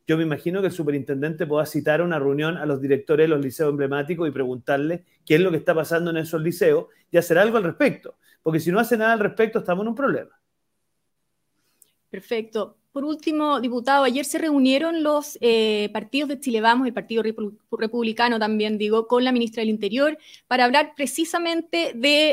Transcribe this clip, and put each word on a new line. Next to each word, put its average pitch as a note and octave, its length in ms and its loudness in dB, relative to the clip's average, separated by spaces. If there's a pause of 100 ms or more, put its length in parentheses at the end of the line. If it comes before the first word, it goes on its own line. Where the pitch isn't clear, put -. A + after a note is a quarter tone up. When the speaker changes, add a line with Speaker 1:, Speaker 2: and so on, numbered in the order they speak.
Speaker 1:
yo D#3+ 120 0
me E3 60 0
imagino E3 360 -4
que F#3+ 80 0
el E3+ 60 -2
superintendente D3 720 -4
pueda D3 180 0
citar D3+ 360 0
a - 20 2
una E3+ 160 -2
reunión D3 380 0
a D3 80 -6
los C#3+ 160 -2
directores C#3+ 420 2
de D#3+ 60 4
los D3+ 120 2
liceos C#3 280 -2
emblemáticos C#3+ 580 -4
y C#3+ 40 -2
preguntarles C#3 680 -4 (240)
qué D3+ 100 4
es E3 60 4
lo F#3 80 2
que D#3+ 80 -2
está E3 160 0
pasando E3 380 0
en E3 60 -2
esos D#3+ 240 -4
liceos E3 460 2 (220)
y E3+ 80 2
hacer E3 200 2
algo A3 200 4
al G#3 60 0
respecto. - 540 -2 (240)
Porque D#3+ 180 0
si E3 120 -2
no G3 80 2
hace A#3 180 2
nada A3 160 2
al A3+ 60 0
respecto, A3 400 0
estamos F3+ 240 -2
en A3 60 -4
un A3+ 60 -6
problema. G3+ 360 -2 (1800)
Speaker 2:
Perfecto. G#3+ 680 -6 (140)
Por C#4 140 -6
último, D4+ 540 -2
diputado, B3+ 440 0
ayer C4 200 0
se - 140 -6
reunieron D4 640 2
los, D4 400 -2
eh, A3 520 2
partidos C4 360 -4
de C#4 100 -6
Chile A3+ 220 -2
Vamos, A#3+ 240 4
el B3 80 -4
Partido A3+ 300 -4
Repu-, G#3+ 340 -4 (140)
Republicano A3+ 680 0
también, G#3+ 400 0
digo, G#3+ 300 0
con B3 160 2
la B3+ 80 2
ministra A#3 300 -2
del A3 80 0
Interior A3+ 480 0 (300)
para B3 180 4
hablar D4 300 2
precisamente E4 1000 -2
de, D4 380 4